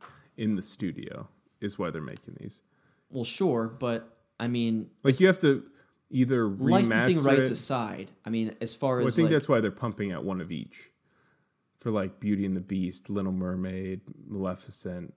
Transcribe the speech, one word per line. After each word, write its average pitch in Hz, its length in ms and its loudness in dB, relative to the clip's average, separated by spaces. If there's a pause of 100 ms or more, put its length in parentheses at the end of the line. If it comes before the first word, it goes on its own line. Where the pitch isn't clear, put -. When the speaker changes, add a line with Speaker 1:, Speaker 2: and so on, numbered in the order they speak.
(380)
Speaker 1:
in 107 180 -2
the 92 60 -4
studio - 680 -10 (320)
is 101 180 -6
why 90 100 -4
they're 82 120 -6
making - 380 -14
these. - 220 -16 (480)
Speaker 2:
Well, 127 140 -6
sure, 120 440 0
but, 117 500 -6 (220)
I 117 80 -4
mean, 117 420 0 (140)
Speaker 1:
Like, 139 100 6
Speaker 2:
it's 131 80 0
Speaker 1:
you 185 60 10
have 185 120 4
to 139 240 4 (480)
either 127 360 2
remaster 110 220 0
Speaker 2:
licensing 170 540 4
rights 135 240 4
Speaker 1:
it. 123 60 -2
Speaker 2:
aside, 107 580 -4 (140)
I 110 40 -8
mean, 113 320 -2
as - 140 -6
far 131 220 0
Speaker 1:
Well, 123 80 2
I - 20 4
Speaker 2:
as, 117 80 0
Speaker 1:
think 160 120 6
Speaker 2:
like 156 60 2
Speaker 1:
that's 147 160 2
why 120 120 4
they're 107 100 0
pumping 101 400 -4
out 76 120 -6
one 92 180 -4
of 87 100 -10
each - 400 -12 (880)
for, 120 120 -6
like, 98 280 -2
Beauty 101 260 0
and 95 100 0
the 92 60 -2
Beast, 92 480 -4
Little 98 220 -2
Mermaid, 92 680 -4 (260)
Maleficent, 92 880 -8